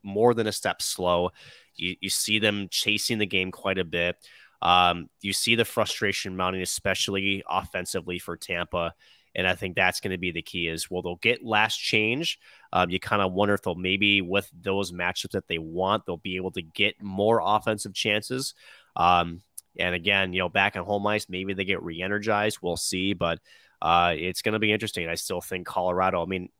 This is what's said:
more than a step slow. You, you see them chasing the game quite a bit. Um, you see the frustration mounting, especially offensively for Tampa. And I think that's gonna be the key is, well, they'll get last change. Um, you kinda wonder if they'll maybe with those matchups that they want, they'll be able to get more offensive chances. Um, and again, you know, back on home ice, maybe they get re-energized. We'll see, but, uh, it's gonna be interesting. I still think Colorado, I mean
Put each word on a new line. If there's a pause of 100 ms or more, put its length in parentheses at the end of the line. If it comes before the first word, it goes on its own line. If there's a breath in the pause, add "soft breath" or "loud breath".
more
than
a
step
slow. (440 loud breath)
You,
you
see
them
chasing
the
game
quite
a
bit. (440 loud breath)
Um, (120)
you
see
the
frustration
mounting,
especially
offensively
for
Tampa. (400 soft breath)
And
I
think
that's
gonna
be
the
key
is,
well,
they'll
get
last
change. (320 loud breath)
Um,
you
kinda
wonder
if
they'll
maybe
with
those
matchups
that
they
want,
they'll
be
able
to
get
more
offensive
chances. (420 loud breath)
Um, (360)
and
again,
you
know,
back
on
home
ice,
maybe
they
get
re-energized.
We'll
see,
but, (420 soft breath)
uh,
it's
gonna
be
interesting.
I
still
think
Colorado,
I
mean (120)